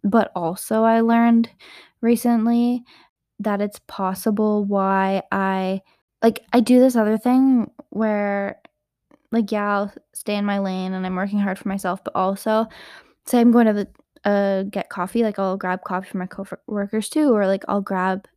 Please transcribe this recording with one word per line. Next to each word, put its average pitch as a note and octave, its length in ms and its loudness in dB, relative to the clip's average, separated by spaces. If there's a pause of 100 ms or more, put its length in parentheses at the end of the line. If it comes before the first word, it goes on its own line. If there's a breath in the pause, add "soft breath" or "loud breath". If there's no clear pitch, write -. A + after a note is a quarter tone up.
but G#3 300 2
also F#3 500 -4
I A3+ 160 4
learned A#3 500 4 (520 loud breath)
recently A#3+ 800 0 (560 soft breath)
that G3+ 220 -2
it's G#3 260 -6
possible G#3 760 -2
why F#3+ 580 0 (100)
I, F#3+ 500 -2 (400)
like, A3+ 180 2 (120)
I B3 80 4
do B3 200 6
this B3+ 160 4
other A3 220 2
thing B3+ 520 2 (200)
where, G3+ 680 -4 (720)
like, A3+ 200 0
yeah, G#3 260 -2
I'll G3+ 140 -4 (220)
stay G#3 220 -6
in G3+ 80 -2
my G3+ 160 -2
lane F#3 340 -4
and F#3 120 -6
I'm F#3 100 -4
working G3+ 240 -2
hard G3 180 -2
for - 100 -8
myself, F#3+ 360 -6
but - 120 -10
also, A3 500 0 (600 loud breath)
say A#3+ 140 2
I'm A#3 120 6
going A#3 140 6
to G#3+ 80 4
the, G#3 140 -4 (420)
uh, G3 340 0
get G3 260 -8
coffee, G3 340 -2
like, G#3 140 -4
I'll F#3+ 200 -2
grab F#3 260 -4
coffee F#3+ 260 -6
from F#3+ 100 -6
my F#3 60 -6
coworkers G3+ 840 -6
too, D4 240 2
or, G3+ 120 2
like, G3 220 -2
I'll G3+ 140 0
grab F#3+ 440 -2 (100)